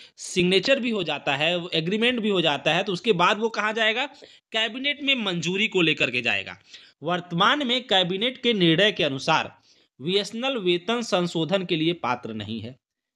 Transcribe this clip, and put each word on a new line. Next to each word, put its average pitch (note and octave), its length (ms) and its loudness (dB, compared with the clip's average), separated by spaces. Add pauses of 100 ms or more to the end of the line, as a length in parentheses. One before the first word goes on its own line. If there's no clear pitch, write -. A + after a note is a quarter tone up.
(180)
सिग्नेचर F#3 600 2
भी A#3+ 100 -2
हो G#3 120 -2
जाता D3 340 -2
है, E3+ 380 0
एग्रीमेंट G#3+ 460 0
भी G#3+ 80 0
हो F#3+ 120 2
जाता D3+ 340 2
है, F#3+ 100 0
तो G3+ 80 -4
उसके G#3+ 220 0
बाद F#3 240 2
वो A3 120 -2
कहाँ G#3+ 220 -2
जाएगा, A3 340 0 (460)
कैबिनेट C4+ 500 -4
में C4+ 140 2
मंजूरी F#3+ 520 -2
को F#3 140 2
लेकर D3+ 280 2
के A#2+ 120 -4
जाएगा। G2 360 -4 (440)
वर्तमान F3+ 640 0
में B3 180 -2
कैबिनेट F#3+ 580 0
के A#3 120 4
निर्णय F3+ 380 4
के F3 120 -2
अनुसार C3+ 520 0 (440)
बीएसएनएल G#3 600 -2
वेतन F3+ 420 0
संशोधन F3+ 640 0
के F3 120 -2
लिए D#3+ 160 0 (100)
पात्र A#2+ 320 -4
नहीं G#2+ 260 -8
है। B2 180 -14 (380)